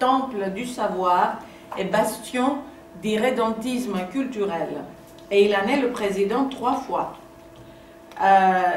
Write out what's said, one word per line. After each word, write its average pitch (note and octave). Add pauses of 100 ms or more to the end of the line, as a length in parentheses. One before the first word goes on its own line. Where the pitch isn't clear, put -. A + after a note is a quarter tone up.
temple G#3+
du G#3+
savoir F#3 (400)
et F#3
bastion B3 (420)
d'irrédentisme A3 (140)
culturel. G3+ (640)
Et G3+
il G#3
en G3
est C#4
le A#3+
président G3+
trois C4
fois. - (1080)
Euh, F#3+ (160)